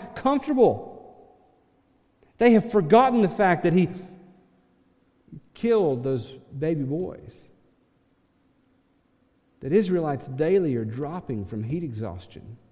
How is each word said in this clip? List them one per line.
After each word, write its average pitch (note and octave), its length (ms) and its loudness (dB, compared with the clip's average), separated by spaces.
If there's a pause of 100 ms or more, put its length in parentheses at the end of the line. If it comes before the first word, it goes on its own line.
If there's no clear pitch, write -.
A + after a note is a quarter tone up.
(160)
comfortable." C4 1120 0 (1080)
They A#3 160 6
have - 180 4
forgotten A3+ 500 4
the F#3+ 60 4
fact F#3 360 2
that E3+ 100 2
he F3+ 160 4 (1600)
killed F3+ 500 0
those C3 240 -4 (300)
baby D3+ 260 -2
boys, - 640 -10 (2000)
that C3+ 120 -8
Israelites E3+ 560 0
daily D#3 480 0
are A2+ 80 -2
dropping B2+ 640 -8
from G#2+ 180 -8
heat D#3+ 200 -6
exhaustion. A2 760 -12 (140)